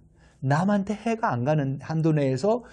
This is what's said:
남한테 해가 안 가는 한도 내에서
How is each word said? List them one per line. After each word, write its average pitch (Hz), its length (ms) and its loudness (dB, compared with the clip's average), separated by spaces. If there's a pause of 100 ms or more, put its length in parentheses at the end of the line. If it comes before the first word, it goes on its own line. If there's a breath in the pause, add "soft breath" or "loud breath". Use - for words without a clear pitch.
(400 soft breath)
남한테 196 540 0
해가 226 380 -2
안 120 120 -2
가는 135 380 0
한도 160 300 0
내에서 151 500 0 (100)